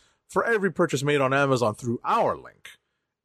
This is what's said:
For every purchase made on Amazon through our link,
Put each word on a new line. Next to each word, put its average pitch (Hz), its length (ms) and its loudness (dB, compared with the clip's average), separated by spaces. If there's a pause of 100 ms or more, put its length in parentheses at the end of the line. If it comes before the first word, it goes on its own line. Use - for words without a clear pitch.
(280)
For - 180 -2
every 202 260 0
purchase 147 320 0
made 143 180 2
on 131 120 2
Amazon 131 420 2
through 120 280 -6
our 165 320 0
link, 60 360 -18 (540)